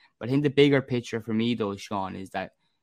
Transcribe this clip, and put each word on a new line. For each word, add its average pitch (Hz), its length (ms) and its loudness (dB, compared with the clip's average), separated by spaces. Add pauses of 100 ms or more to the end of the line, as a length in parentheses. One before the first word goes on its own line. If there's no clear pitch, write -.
(180)
But 110 100 -10
I 123 40 -6
think 143 120 2
the 147 60 2
bigger 139 320 6
picture 120 400 -4
for 113 120 -6
me, 117 200 0
though, 104 220 -4
Sean, 95 400 -8
is 95 160 -14
that 95 220 -8 (300)